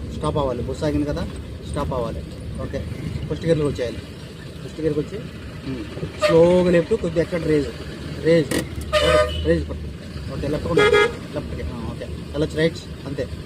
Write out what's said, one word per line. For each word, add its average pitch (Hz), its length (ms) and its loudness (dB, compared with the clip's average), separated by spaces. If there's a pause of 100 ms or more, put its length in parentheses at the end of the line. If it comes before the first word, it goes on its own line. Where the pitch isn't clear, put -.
(180)
స్టాప్ 151 200 0
అవ్వాలి. 127 240 0
బస్సు 131 240 -4
ఆగింది 147 200 2
కదా, 160 220 -2 (440)
స్టాప్ 147 220 -2
అవ్వాలి. 113 300 -4 (380)
ఓకే, 131 240 -6 (460)
ఫస్ట్ 156 140 -4
గేర్కి 156 200 4
వచ్చేయాలి. 123 320 -2 (680)
ఫస్ట్ - 160 -10
గేర్కి 151 180 0
వచ్చి, 190 180 -6 (500)
ఉమ్, 131 160 -6 (440)
స్లోగా 180 440 8
లేపుతూ 170 240 6
కొద్దిగా 170 260 0
ఎక్కడ 160 220 0
రేజ్, 151 240 4 (560)
రేజ్, 160 240 6
ఓకే, - 960 2
రేజ్ 160 260 2
పట్టు. 73 200 -6 (440)
ఓకే, 143 140 -4
లెఫ్ట్ 147 200 -2
కూడా 403 160 6 (520)
లెఫ్ట్కి. - 260 -6
ఆ, - 300 -6
ఓకే, - 140 -8
వెళ్ళొచ్చు. 147 520 -4
రైట్. 160 200 2 (280)
అంతే, 139 220 -4 (180)